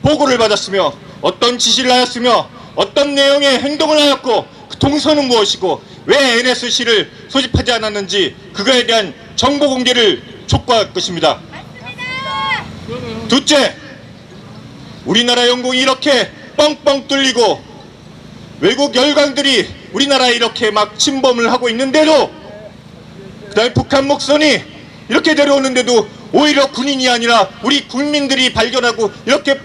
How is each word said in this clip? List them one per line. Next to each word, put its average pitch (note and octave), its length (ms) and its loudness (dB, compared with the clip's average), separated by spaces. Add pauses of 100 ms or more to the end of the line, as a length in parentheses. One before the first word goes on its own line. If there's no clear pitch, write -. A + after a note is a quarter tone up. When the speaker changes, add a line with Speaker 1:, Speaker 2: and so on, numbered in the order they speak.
Speaker 1:
보고를 C#4 340 4
받았으며 G3 560 0 (300)
어떤 A#3+ 360 0
지시를 B3+ 320 0
하였으며 B3 600 2 (240)
어떤 C#4+ 400 0
내용의 C#4 460 2
행동을 D4+ 380 0
하였고 C4 480 0 (220)
그 - 100 -16
동선은 D4 500 0
무엇이고 G3 540 0 (240)
왜 B3 320 2
엔에스씨를 A#3+ 720 0 (180)
소집하지 B3+ 440 0
않았는지 G3+ 600 -2 (180)
그거에 A#3 340 0
대한 G#3+ 280 -2 (220)
정보 C#4+ 320 0
공개를 A#3+ 540 0 (240)
촉구할 - 460 0
것입니다. D#3+ 460 -2 (140)
Speaker 2:
맞습니다. C#4+ 1120 -8 (640)
Speaker 1:
둘째, C4+ 480 2 (1300)
우리나라 A#3+ 420 2
영공이 B3 320 0
이렇게 C4 500 2 (280)
뻥뻥 D4 500 0
뚫리고 A#3+ 560 0 (1000)
외국 A3+ 360 0
열강들이 C#4 720 2 (240)
우리나라에 B3+ 400 2
이렇게 A#3 400 0
막 G#3 260 0
침범을 B3+ 540 2
하고 A#3+ 160 -2
있는데도, C4+ 640 2 (1160)
그다음에 A3+ 240 -8
북한 C#4 340 -2
목선이 C#4+ 520 0 (480)
이렇게 D4+ 260 0
내려오는데도 C4 720 2 (240)
오히려 C#4 400 2
군인이 C4 360 -2
아니라 A#3 400 2 (140)
우리 C#4 240 0
국민들이 C4+ 680 -2
발견하고 A3+ 600 0 (140)
이렇게 C#4 380 0